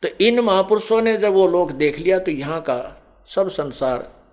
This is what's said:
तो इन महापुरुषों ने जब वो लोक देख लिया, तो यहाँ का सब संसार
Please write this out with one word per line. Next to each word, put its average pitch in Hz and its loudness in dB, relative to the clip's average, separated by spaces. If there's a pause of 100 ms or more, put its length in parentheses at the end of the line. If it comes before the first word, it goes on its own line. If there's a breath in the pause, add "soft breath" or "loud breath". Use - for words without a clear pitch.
तो 180 0
इन 240 4
महापुरुषों 208 2
ने 226 2
जब 202 2
वो 190 6
लोक 175 0
देख 147 -2
लिया, 185 2
तो 185 -4
यहाँ 151 -6
का 123 -6 (320)
सब 190 0
संसार 131 -6 (220)